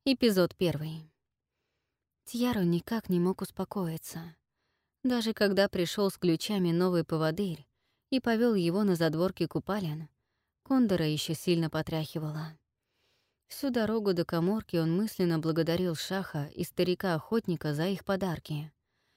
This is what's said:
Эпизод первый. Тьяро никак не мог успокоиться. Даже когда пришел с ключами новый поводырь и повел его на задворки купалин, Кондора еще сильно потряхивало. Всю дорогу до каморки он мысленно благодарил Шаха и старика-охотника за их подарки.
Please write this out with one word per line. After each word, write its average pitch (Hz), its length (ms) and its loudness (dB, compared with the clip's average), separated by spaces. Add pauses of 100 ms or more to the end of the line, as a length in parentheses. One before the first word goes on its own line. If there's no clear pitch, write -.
Эпизод 214 500 4
первый. 156 560 -4 (1120)
Тьяро 240 380 -2
никак 175 480 0
не 180 100 2
мог 180 220 0
успокоиться. 170 960 -8 (680)
Даже 233 300 0
когда 202 340 4
пришел 190 420 0
с - 80 -6
ключами 180 540 2
новый 175 320 2
поводырь 160 640 -2 (420)
и 262 120 0
повел 233 320 2
его 185 320 2
на 185 100 4
задворки 165 520 0
купалин, 160 600 -4 (560)
Кондора 196 440 2
еще 151 260 -2
сильно 165 360 0
потряхивало. 156 880 -6 (880)
Всю - 220 -4
дорогу 220 440 0
до 170 100 2
каморки 175 540 0
он 165 180 2
мысленно 180 440 0
благодарил 165 560 0
Шаха 175 500 -4 (100)
и - 80 -6
старика-охотника 175 1120 -2
за 160 140 -2
их 196 180 -4
подарки. 156 680 -4 (460)